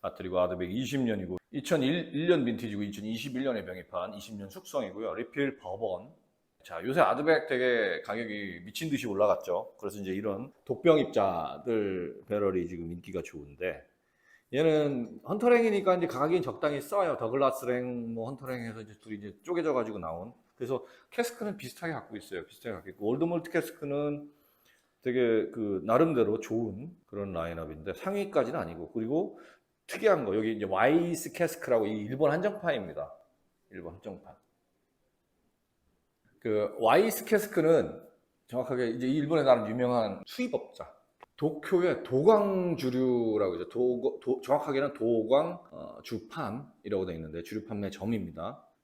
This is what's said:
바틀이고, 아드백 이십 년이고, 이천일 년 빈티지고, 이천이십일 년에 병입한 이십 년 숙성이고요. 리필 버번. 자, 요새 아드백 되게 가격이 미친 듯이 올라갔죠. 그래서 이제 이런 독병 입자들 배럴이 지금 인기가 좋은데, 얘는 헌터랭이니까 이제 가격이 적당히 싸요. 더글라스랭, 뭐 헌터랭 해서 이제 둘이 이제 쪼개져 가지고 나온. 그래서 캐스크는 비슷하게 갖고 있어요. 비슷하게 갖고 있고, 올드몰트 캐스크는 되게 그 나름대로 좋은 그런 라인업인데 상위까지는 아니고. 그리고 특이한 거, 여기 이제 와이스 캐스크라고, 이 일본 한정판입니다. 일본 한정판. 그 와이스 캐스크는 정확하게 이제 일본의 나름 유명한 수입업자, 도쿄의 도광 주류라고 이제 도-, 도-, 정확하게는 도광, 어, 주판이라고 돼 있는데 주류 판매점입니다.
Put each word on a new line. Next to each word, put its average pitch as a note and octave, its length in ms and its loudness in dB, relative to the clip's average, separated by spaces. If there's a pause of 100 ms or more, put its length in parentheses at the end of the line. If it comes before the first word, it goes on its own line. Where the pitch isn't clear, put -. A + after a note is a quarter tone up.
바틀이고, F#2 360 -4
아드백 F2+ 320 0
이십 B2+ 320 -2
년이고, F#2+ 360 -2 (140)
이천일 C#3+ 760 -2
년 E3 160 4
빈티지고, A2 400 -2
이천이십일 A2+ 600 -6
년에 A#2+ 200 -2
병입한 F2+ 520 -8
이십 G#2 200 -14
년 G2 140 -10
숙성이고요. G2+ 680 -6
리필 C#3 440 -2
버번. F#2+ 500 -8 (540)
자, E2+ 200 -8
요새 C3+ 160 0
아드백 D3 480 4
되게 A#2+ 540 0
가격이 G#2 640 -8
미친 D#3 240 -6
듯이 B2+ 180 -2
올라갔죠. G2 720 0
그래서 G2+ 200 -8
이제 F#2+ 120 -6
이런 G#2 400 -4 (140)
독병 D#3 340 6
입자들 F#2 1300 0
배럴이 F#2+ 400 0
지금 E2+ 240 -8
인기가 F2 320 -8
좋은데, D2 640 -8 (680)
얘는 D3 760 2
헌터랭이니까 G#3+ 680 4
이제 E3+ 120 0
가격이 D#3+ 340 2
적당히 C#3 380 -2
싸요. E3+ 380 0
더글라스랭, B2 960 0
뭐 A2+ 160 -6
헌터랭 C3 320 -8
해서 A2+ 200 -10
이제 G#2+ 200 -16
둘이 A2 160 -10
이제 G2+ 260 -12
쪼개져 E3 300 0
가지고 A2 260 0
나온. F2 340 -8 (220)
그래서 B2+ 300 -4 (240)
캐스크는 A#3 480 -4
비슷하게 E3 340 -10
갖고 A2+ 240 -10
있어요. F#2 300 -10
비슷하게 - 300 -12
갖고 F#2 160 -12
있고, G2+ 160 -4
올드몰트 E3 440 0
캐스크는 D3 800 -2 (680)
되게 A#2+ 500 2
그 G2+ 320 -2
나름대로 A2+ 560 4
좋은 A2+ 560 -4 (120)
그런 G2+ 260 -6
라인업인데 E2 600 -6
상위까지는 F3+ 680 0
아니고. E2 320 -8
그리고 C3+ 480 -2 (480)
특이한 F#3 380 2
거, F#2+ 100 0
여기 A2 180 0
이제 G#2 120 -4
와이스 D#3 680 2
캐스크라고, B2 540 2
이 G#2+ 180 -2
일본 C#3 260 2
한정판입니다. D3 840 -2 (580)
일본 E2+ 240 -12
한정판. F2+ 380 -14 (2000)
그 G#2+ 400 0
와이스 D#3+ 460 6
캐스크는 E3 760 4 (460)
정확하게 B2 440 -2
이제 B2+ 160 -2
일본의 D3 360 2
나름 A#2+ 240 6
유명한 A2+ 600 0
수입업자, - 640 -6 (460)
도쿄의 D#3+ 680 2
도광 F#3 760 4
주류라고 A#2+ 800 2
이제 F2 140 -6
도-, B2 520 0
도-, B2+ 200 0
정확하게는 C#3 520 0
도광, A#2 640 2 (120)
어, - 320 -14
주판이라고 G#2+ 1040 -4
돼 E2+ 80 -4
있는데 D#2+ 280 -8
주류 G#2+ 220 -8
판매점입니다. G2 960 -4 (200)